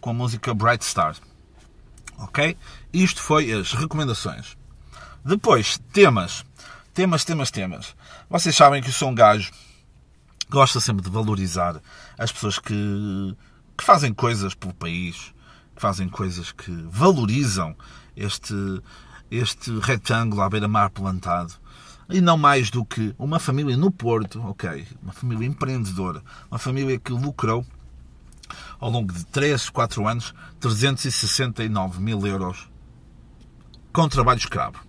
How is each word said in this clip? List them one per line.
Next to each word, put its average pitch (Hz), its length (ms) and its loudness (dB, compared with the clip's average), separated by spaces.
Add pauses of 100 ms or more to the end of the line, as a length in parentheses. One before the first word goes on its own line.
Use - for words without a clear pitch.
com 120 100 -8
a 117 40 -2
música 117 400 -4
Bright 113 280 2
Star. 80 320 -2 (1000)
Ok? 147 400 -2 (340)
Isto 180 300 2
foi 151 320 2
as 101 220 -2
recomendações. 131 840 -4 (680)
Depois, 143 560 2 (140)
temas. 123 500 6 (520)
Temas, 175 320 2
temas, 151 240 -2
temas. 92 440 -8 (360)
Vocês 170 260 2
sabem 143 240 8
que 127 80 -6
eu 127 60 -4
sou 139 160 -2
um 123 40 -2
gajo 104 380 6 (880)
que - 100 -12
gosta 117 320 4
sempre 101 240 -2
de 92 60 -8
valorizar 92 720 -2 (340)
as - 160 -4
pessoas - 260 -4
que, 101 800 -4 (400)
que - 80 -10
fazem 143 300 4
coisas 104 400 -2
pelo 92 180 -12
país, 85 600 -8 (420)
que - 60 -12
fazem 92 260 -2
coisas 90 420 -6
que - 220 -14 (180)
valorizam 113 840 2 (400)
este, 101 380 -8 (760)
este 113 500 -4
retângulo 117 600 0
à 95 80 2
beira-mar 104 400 2
plantado. 90 640 -4 (580)
E 185 120 4
não 170 160 6
mais 139 320 6
do 120 160 -2
que 110 320 -4
uma 156 200 -2
família 139 380 0
no 175 140 4
Porto, 113 500 -2
ok? 92 480 -8 (140)
Uma 95 100 -12
família 117 340 -4
empreendedora, 98 760 -4 (280)
uma 120 60 -8
família 131 420 -2
que - 140 -8
lucrou 123 540 -2 (1120)
ao 117 80 -4
longo 113 240 -2
de 87 140 -8
três, 139 420 0
quatro 113 400 -2
anos, 117 240 -4 (260)
trezentos 127 460 0
e 131 80 -2
sessenta 117 500 -2
e 110 60 -2
nove 95 320 -2
mil 104 260 0
euros 95 400 -4 (1300)
com 165 160 2
trabalho 123 300 2
escravo - 400 -6 (100)